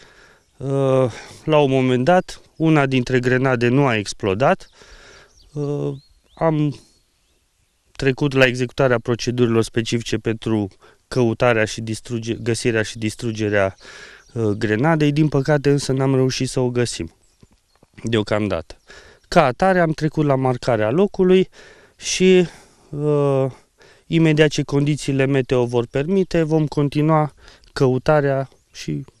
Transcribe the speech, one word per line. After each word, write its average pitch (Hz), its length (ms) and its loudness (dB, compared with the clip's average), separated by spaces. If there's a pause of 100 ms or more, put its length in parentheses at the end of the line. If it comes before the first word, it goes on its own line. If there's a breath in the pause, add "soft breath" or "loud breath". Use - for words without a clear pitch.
(560 soft breath)
Uh, 131 120 -10 (760 loud breath)
la 156 140 2
un 143 120 4
moment 127 340 2
dat, 180 360 0 (160)
una 156 300 2
dintre 127 320 0
grenade 127 500 2
nu 135 180 4
a 120 100 0
explodat. 107 720 -2 (840 loud breath)
Uh, 143 400 -6 (420)
am 151 460 0 (1160 soft breath)
trecut 139 360 -2
la 131 140 4
executarea 127 520 0
procedurilor 120 640 0
specifice 117 540 -4
pentru 110 520 -4 (400 soft breath)
căutarea 117 560 0
și - 160 -8
distruge-, 113 540 -8
găsirea 113 480 -2
și - 160 -8
distrugerea, 107 760 -2 (560 loud breath)
uh, 113 160 -2
grenadei. 117 640 0
Din 151 160 0
păcate, 143 420 0
însă, 143 220 -2
n-am 135 220 0
reușit 131 340 -2
să - 120 -4
o 123 100 0
găsim 120 440 -6 (880)
deocamdată. 104 760 -2 (500 loud breath)
Ca 165 160 4
atare, 180 360 2
am 165 100 2
trecut 156 360 -2
la 139 80 2
marcarea 127 560 0
locului 185 580 2 (480 loud breath)
și, 185 500 2 (440 loud breath)
uh, 143 560 0 (600 loud breath)
imediat 156 420 4
ce 147 140 -2
condițiile 143 640 0
meteo 131 380 0
vor 120 220 0
permite, 170 560 -2
vom 156 240 0
continua 151 680 0 (380 soft breath)
căutarea 135 760 0 (240)
și 147 320 -10 (160)